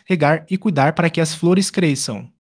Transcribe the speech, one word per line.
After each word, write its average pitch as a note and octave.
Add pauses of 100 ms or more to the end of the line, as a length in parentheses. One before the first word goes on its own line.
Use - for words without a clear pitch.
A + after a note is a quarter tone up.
regar D#3+
e F#3+
cuidar D#3
para E3+
que E3
as D#3+
flores F#3
cresçam. C3 (220)